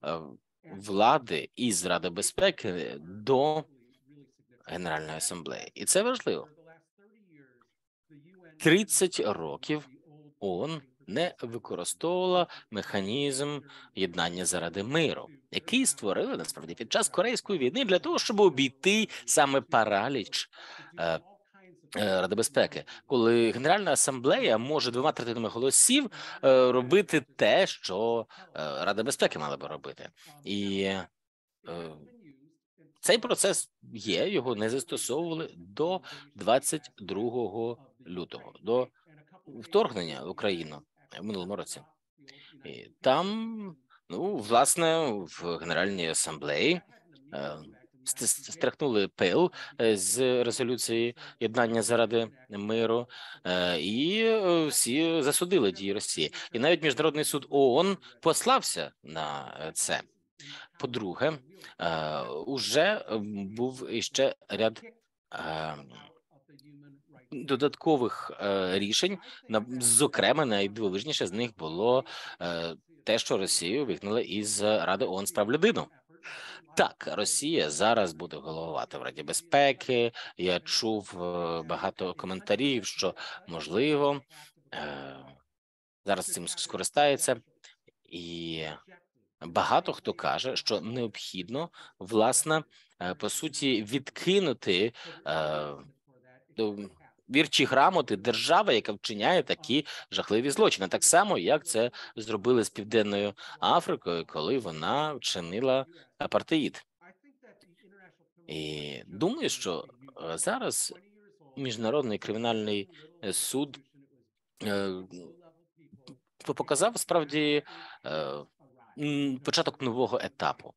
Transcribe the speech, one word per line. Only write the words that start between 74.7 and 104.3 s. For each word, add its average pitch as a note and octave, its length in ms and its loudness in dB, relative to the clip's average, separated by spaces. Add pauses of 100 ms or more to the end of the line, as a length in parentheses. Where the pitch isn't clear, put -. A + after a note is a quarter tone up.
оон F#2+ 220 -4
з - 60 -6
прав G#2+ 200 0
людини. D#3+ 300 2 (960)
Так, - 340 0
Росія G#2 580 0
зараз G2 420 4
буде D#2+ 240 -10
головувати D#2+ 640 -6
в C3 40 -10
Раді C3 200 -10
Безпеки. C3+ 920 2 (240)
Я F2 240 0
чув, G#2+ 540 -2
е, F2 480 -4
багато F2 520 -4
коментарів, G2+ 720 -2
що, - 280 -2 (340)
можливо, C3+ 720 0 (520)
е, C#2 420 -10 (880)
зараз F#2+ 220 0
цим F2 220 -6
скористається. C3 920 0 (640)
І E2+ 600 -8 (760)
багато D3+ 520 0
хто - 200 -6
каже, A2+ 440 -2
що - 240 0
необхідно, A#2 880 -6 (280)
власне, B2+ 640 2 (400)
е, F3+ 120 -4
по - 140 -6
суті, C3+ 540 -2
відкинути, B2 1080 0 (340)
е, D2+ 400 -2 (880)
до G#2+ 200 0 (520)
вірчі D3 360 4
грамоти C3+ 520 4
держави, B2 580 4
яка G#2+ 180 0
вчиняє A#2+ 500 0
такі - 440 0 (240)
жахливі A2+ 400 0
злочини. C#3 380 2
Так G2+ 160 0
само, F3+ 340 6
як A#2+ 280 2
це A#2 240 0 (260)
зробили A2 480 2
з - 60 -4
Південною G#2 640 0 (260)
Африкою, F#2 640 2
коли E2+ 320 -2